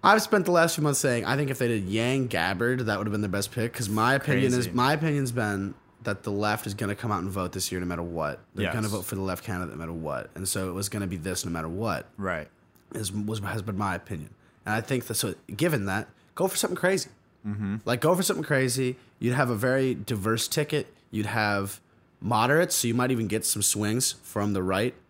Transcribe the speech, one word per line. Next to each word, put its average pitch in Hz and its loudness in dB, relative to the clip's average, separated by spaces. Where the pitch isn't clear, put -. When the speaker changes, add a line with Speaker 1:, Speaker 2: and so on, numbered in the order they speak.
Speaker 1:
I've 208 8
spent 196 4
the 180 2
last 170 6
few 151 0
months 143 4
saying, 120 2
I 113 2
think 139 0
if 127 -4
they 123 2
did 110 2
Yang 120 2
Gabbard, 101 0
that 107 0
would 107 -2
have 104 -2
been 104 0
their 104 0
best 98 -2
pick, 117 -2
'cause 110 -6
my 110 4
opinion 135 2
is, 123 2
Speaker 2:
Crazy. - -6
Speaker 1:
my 127 4
opinion's 147 0
been 101 -2
that 104 -4
the 107 -4
left 104 0
is 98 -6
gonna 101 -4
come 110 -2
out 95 0
and 98 -4
vote 92 -4
this - -4
year 92 -4
no 90 -4
matter 87 -4
what. 82 -4
They're 98 -2
gonna 110 -2
Speaker 2:
Yes. 107 -2
Speaker 1:
vote 98 -4
for - -6
the 95 -4
left 95 -4
candidate 90 -6
no 69 -10
matter 82 -8
what. 76 -6
And 92 -6
so 95 -2
it 90 -6
was 98 -4
gonna 101 -4
be 92 -4
this 87 -4
no 87 -6
matter 82 -4
what. 92 -4
Speaker 2:
Right. 87 -4
Speaker 1:
Is, 98 -6
was, 107 -4
has 98 -4
been 98 -4
my 98 0
opinion. 87 -10
And 107 0
I 113 2
think 120 -2
that, 113 -4
so 98 -2
given 143 2
that, 98 -2
go 190 0
for - -2
something - -2
crazy. 185 0
Speaker 2:
Mm-hmm. 104 -2
Speaker 1:
Like, 120 0
go 165 6
for 185 0
something 175 0
crazy. 131 2
You'd 120 2
have 131 4
a 120 2
very 127 2
diverse 110 0
ticket. 147 -2
You'd 107 -2
have 104 0
moderates, 123 4
so - 0
you 113 2
might 123 2
even 113 0
get 107 -2
some - 0
swings 104 2
from 104 -2
the 95 0
right 95 2